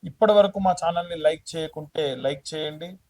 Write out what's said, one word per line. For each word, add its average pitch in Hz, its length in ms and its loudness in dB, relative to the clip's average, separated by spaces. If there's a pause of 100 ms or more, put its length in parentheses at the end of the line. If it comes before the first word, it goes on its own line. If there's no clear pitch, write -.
ఇప్పటి 214 280 2
వరకు 202 260 6
మా 190 140 2
ఛానల్ని 175 440 -2
లైక్ 156 400 -2
చేయకుంటే 151 580 -4
లైక్ 139 400 -6
చేయండి 156 440 -8 (120)